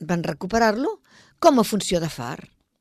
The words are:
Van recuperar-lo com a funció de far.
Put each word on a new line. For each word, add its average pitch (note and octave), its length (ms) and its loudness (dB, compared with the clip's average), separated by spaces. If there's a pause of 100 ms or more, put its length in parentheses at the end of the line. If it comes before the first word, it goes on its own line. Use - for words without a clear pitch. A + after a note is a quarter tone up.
Van E3+ 220 -4
recuperar-lo A3 720 0 (460)
com D4 180 6
a G#3 60 2
funció F#3 360 -2
de E3 80 -4
far. B2+ 280 -10 (420)